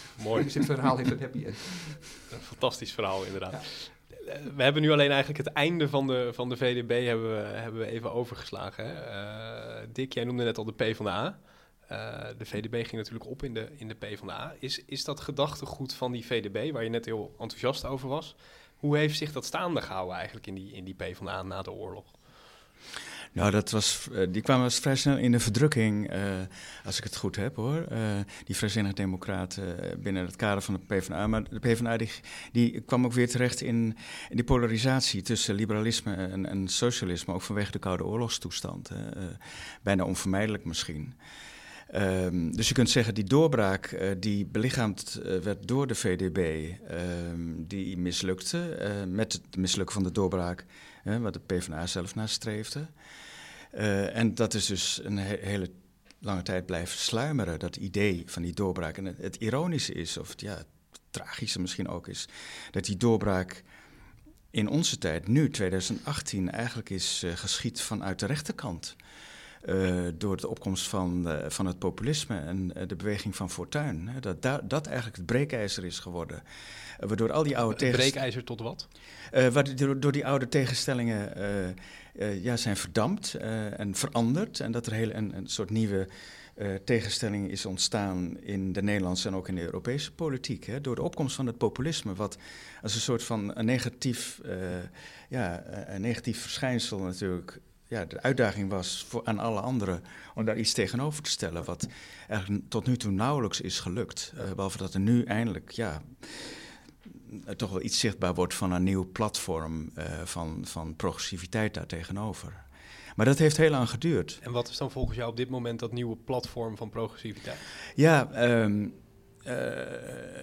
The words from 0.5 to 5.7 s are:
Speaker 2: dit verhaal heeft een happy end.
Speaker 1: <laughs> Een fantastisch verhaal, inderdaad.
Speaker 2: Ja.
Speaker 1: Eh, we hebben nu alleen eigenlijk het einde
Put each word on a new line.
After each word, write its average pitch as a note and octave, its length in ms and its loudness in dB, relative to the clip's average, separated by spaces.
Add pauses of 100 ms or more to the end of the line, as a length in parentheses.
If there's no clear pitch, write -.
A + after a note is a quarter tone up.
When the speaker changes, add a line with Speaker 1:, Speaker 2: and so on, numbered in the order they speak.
Speaker 2:
dit D3 120 4
verhaal C3 320 4
heeft B2+ 140 2
een A#2+ 100 -2
happy B2 240 -4
end. G#2+ 120 -6 (380)
Speaker 1:
<laughs> - 380 -16
Een A2+ 80 -12
fantastisch - 520 -2
verhaal, F#2+ 320 0
inderdaad. F#2+ 280 -6
Speaker 2:
Ja. D3+ 60 -8 (720)
Speaker 1:
Eh, - 100 -8 (140)
we C3+ 60 4
hebben D3 200 8
nu D3+ 80 8
alleen C#3+ 200 10
eigenlijk C#3 340 4
het - 100 -4
einde D3+ 340 4